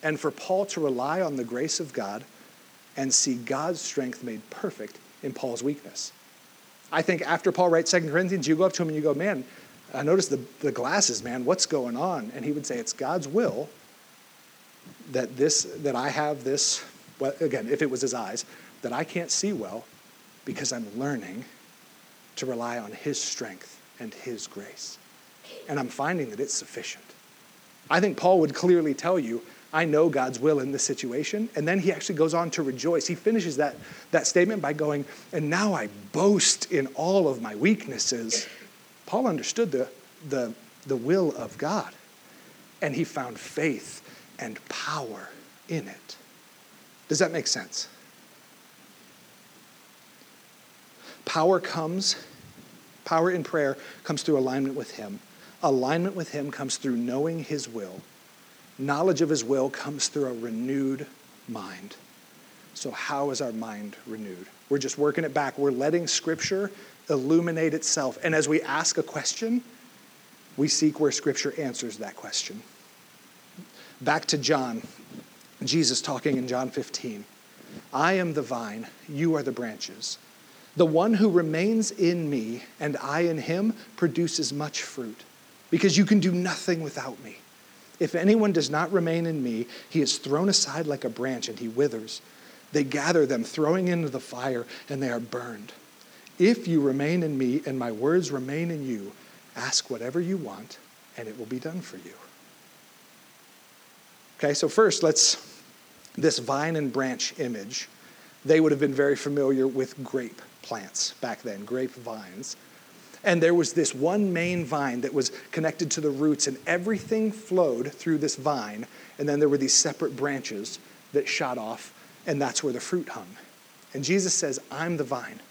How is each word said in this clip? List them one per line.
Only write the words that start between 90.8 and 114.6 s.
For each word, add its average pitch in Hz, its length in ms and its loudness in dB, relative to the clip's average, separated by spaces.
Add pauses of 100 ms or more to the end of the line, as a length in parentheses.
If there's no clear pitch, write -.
like 143 160 -4
a 127 60 -2
branch 120 400 -4
and 104 100 -10
he 117 80 -6
withers. 113 540 -2 (500)
They 147 120 2
gather 147 420 4
them, 123 180 0
throwing 175 460 2
into 170 200 0
the 127 120 -6
fire, 123 440 -4 (220)
and 139 160 -4
they 131 60 0
are 120 100 -2
burned. 117 540 -10 (640)
If 226 280 6
you 165 140 6
remain 143 400 2
in 151 160 0
me 131 300 2
and 135 100 -2
my 120 140 -2
words 143 400 2
remain 143 400 -2
in 147 160 -4
you, 101 240 -4 (440)
ask 123 360 -2
whatever 123 280 -4
you 180 180 -2
want, 110 420 -10 (380)
and 117 100 -10
it 110 100 -12
will 117 80 -8
be 123 140 -6
done 160 220 -8
for - 160 -14
you." 85 180 -18 (2250)
Okay, 147 160 2
so 156 120 0
first, 202 360 6
let's, - 340 6 (800)
this 156 240 4
vine 143 360 -2
and 143 160 0
branch 131 460 -2
image, 113 500 -6 (560)
they 156 160 8
would 156 120 8
have 139 80 4
been 139 140 4
very 143 220 4
familiar 135 520 2
with 131 360 -2
grape 123 380 -6 (220)
plants - 580 -6
back 120 220 -6
then, 101 200 -8
grape 127 280 -4
vines. 110 640 -12 (680)
And 175 200 6
there 170 100 8
was 170 200 4
this 160 200 2
one 180 400 2
main 175 320 0